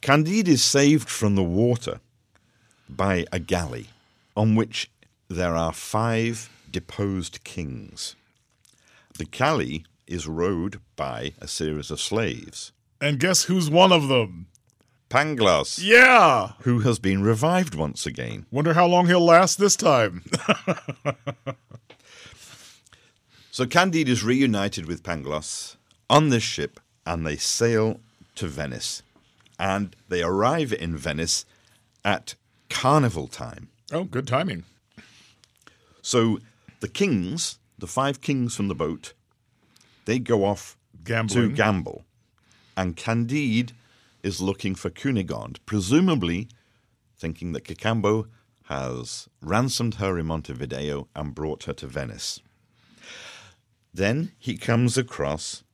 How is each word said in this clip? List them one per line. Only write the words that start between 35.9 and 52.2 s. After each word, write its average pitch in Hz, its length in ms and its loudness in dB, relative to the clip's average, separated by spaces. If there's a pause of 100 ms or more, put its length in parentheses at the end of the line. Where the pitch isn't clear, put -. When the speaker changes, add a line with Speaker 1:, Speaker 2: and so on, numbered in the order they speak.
Speaker 1:
So 113 380 2 (400)
the 104 80 -8
kings, 131 720 -2 (180)
the 90 100 -12
five 135 340 -2
kings 127 340 -2
from 101 140 -4
the 92 40 -4
boat, 78 380 -6 (960)
they 113 120 0
go 113 280 2
off - 320 -4 (260)
Speaker 2:
Gambling. 113 460 0
Speaker 1:
to - 60 -6
gamble. 104 500 0 (720)
And 90 180 -2
Candide 120 800 -2 (500)
is 95 160 -4
looking 95 360 -2
for - 140 -8
Cunegonde, 87 760 -6
presumably 107 840 0 (720)
thinking 82 320 -8
that 73 140 -10
Cacambo 110 640 -2 (400)
has 64 600 -10 (140)
ransomed 113 540 -2
her 95 220 -2
in 80 100 -2
Montevideo 71 840 -6
and 73 220 -10
brought 76 300 -8
her 73 80 -8
to 71 120 -14
Venice. 64 540 -10 (1500)